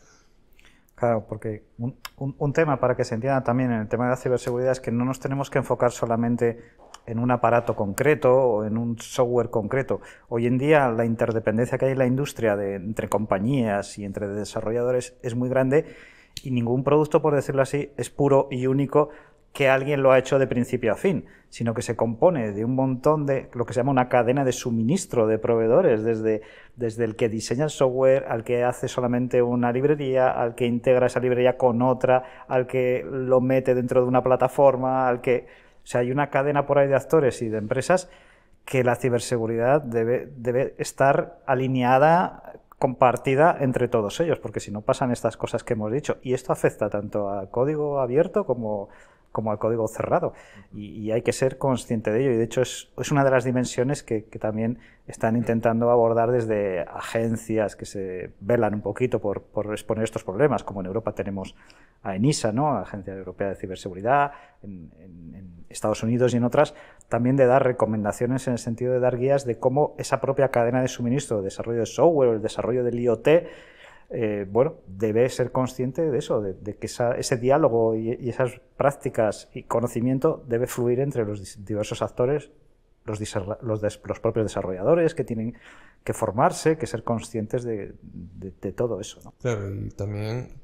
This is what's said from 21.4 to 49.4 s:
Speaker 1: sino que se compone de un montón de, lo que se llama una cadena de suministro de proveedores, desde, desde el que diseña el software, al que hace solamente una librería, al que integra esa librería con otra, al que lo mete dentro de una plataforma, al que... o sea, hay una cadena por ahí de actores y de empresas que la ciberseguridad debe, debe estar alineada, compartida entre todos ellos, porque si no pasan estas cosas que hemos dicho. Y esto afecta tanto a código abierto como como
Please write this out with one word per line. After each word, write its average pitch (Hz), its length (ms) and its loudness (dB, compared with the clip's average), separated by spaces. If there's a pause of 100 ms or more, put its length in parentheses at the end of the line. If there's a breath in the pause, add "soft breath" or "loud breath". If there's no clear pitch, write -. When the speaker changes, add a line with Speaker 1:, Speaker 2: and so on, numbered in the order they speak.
Speaker 1:
sino 117 260 -4
que 120 80 -4
se 113 140 -4
compone 117 560 2
de 104 120 -4
un 127 120 -2
montón 135 500 0
de, 135 280 -2
lo 117 120 -2
que - 60 -12
se 123 80 0
llama 135 100 0
una 127 180 2
cadena 127 360 2
de 127 80 2
suministro 113 720 0
de 110 120 2
proveedores, 117 640 2
desde, 110 380 0 (340 loud breath)
desde 117 280 -4
el 107 120 -4
que 117 120 2
diseña 113 360 -2
el 151 60 -2
software, 131 580 4
al 117 160 -4
que 120 180 0
hace 123 240 -2
solamente 123 560 0
una 120 300 2
librería, 131 580 2
al 120 240 -2
que 123 120 0
integra 123 420 4
esa 127 100 0
librería 123 400 2
con 123 240 2
otra, 127 640 2
al 127 220 0
que 127 420 0
lo 127 300 2
mete 131 340 2
dentro 123 280 2
de 123 40 2
una 127 160 2
plataforma, 131 840 4
al 123 120 0
que... 127 280 0 (340 loud breath)
o - 40 -20
sea, 123 160 -2
hay 123 100 -2
una 139 180 0
cadena 143 340 0
por 143 140 2
ahí 139 80 6
de 139 80 2
actores 131 480 2
y 113 60 -4
de 110 100 -4
empresas 131 500 0 (560 soft breath)
que 127 200 0
la 120 100 4
ciberseguridad 120 880 0
debe, 117 540 -2
debe 123 420 -2
estar 147 640 0
alineada, 131 1080 2 (260)
compartida 135 800 4
entre 123 280 0
todos 107 320 0
ellos, 160 180 0
porque 110 220 -10
si - 100 -12
no 104 120 -8
pasan 131 280 0
estas 117 260 -2
cosas - 280 -6
que 123 100 -4
hemos 107 180 -4
dicho. 135 300 -4
Y 127 120 -2
esto - 180 -4
afecta 120 360 0
tanto 104 420 -4
a 98 200 -6
código 143 500 -2
abierto 165 460 0
como 107 420 -4 (440 soft breath)
como 110 180 -4